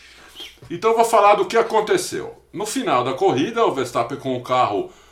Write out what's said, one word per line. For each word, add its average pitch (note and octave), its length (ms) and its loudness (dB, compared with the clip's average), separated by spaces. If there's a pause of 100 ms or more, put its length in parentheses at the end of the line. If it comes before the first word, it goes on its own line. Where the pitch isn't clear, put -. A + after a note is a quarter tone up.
(680)
então F3+ 220 0
eu A3+ 60 2
vou A#3 80 6
falar G#3 300 6
do G#3 100 0
que A3+ 120 -2
aconteceu. G#3+ 840 -2 (120)
No F3+ 120 -8
final D#3+ 380 0
da C3 100 -4
corrida, F#3 520 0
o F#3 80 2
Verstappen C3 440 -4
com C3 180 -6
o B2 80 -8
carro, G#2+ 480 0 (200)